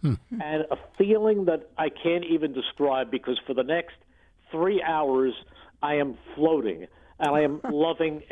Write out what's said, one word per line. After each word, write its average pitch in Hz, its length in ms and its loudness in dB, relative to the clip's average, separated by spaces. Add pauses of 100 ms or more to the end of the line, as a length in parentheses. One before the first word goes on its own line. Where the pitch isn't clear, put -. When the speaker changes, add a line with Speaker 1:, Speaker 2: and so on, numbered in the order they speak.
Speaker 1:
Hmm. 139 140 2 (260)
Speaker 2:
and 156 300 -2
a 135 60 0 (200)
feeling 208 480 4
that 165 320 0
I 156 120 -2
can't 170 360 -2
even 156 280 0
describe, 131 580 -2
because 127 340 -4
for 139 80 -6
the 127 100 0
next 165 320 -4 (540)
three 180 320 0
hours 135 520 2 (500)
I 147 120 0
am 143 220 -2 (180)
floating, 120 520 2 (320)
and 147 160 2
I 151 60 6
am 151 220 0
Speaker 3:
<laughs> 262 60 -6
Speaker 2:
loving 156 640 0